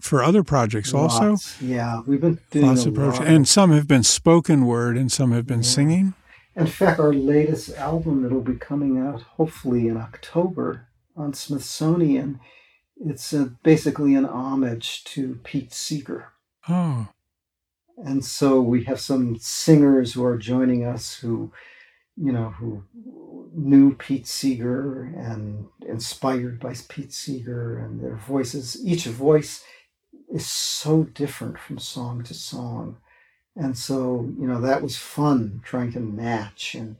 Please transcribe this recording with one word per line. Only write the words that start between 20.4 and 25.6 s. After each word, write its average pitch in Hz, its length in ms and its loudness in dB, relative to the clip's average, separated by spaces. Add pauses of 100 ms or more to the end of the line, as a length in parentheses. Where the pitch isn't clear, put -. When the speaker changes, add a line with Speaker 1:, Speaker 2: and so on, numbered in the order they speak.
Speaker 2:
us 120 320 -8
who, 113 380 -6 (640)
you 139 160 -2
know, 117 160 -2 (100)
who 107 240 -8 (720)
knew 139 400 8
Pete 131 320 -6
Seeger 131 760 -4 (140)
and 107 480 -10 (220)